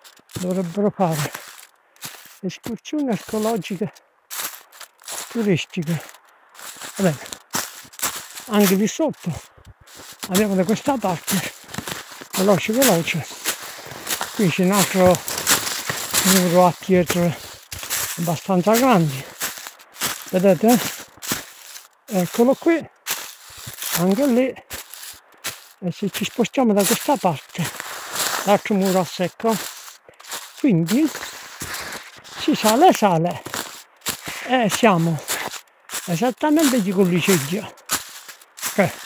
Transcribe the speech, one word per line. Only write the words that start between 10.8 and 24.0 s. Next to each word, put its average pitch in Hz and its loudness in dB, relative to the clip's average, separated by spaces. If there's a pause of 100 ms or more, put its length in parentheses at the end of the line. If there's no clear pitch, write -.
parte, 185 -2 (800)
veloce 196 2
veloce. 185 2 (1080)
Qui 196 2
c'è 185 0
un 180 4
altro 185 4 (1080)
muro 180 6
a 170 4
pietre 175 2 (800)
abbastanza 175 2
grandi, 180 4 (1080)
vedete? 190 6 (1300)
Eccolo 233 2
qui, 330 0 (1120)
anche 202 4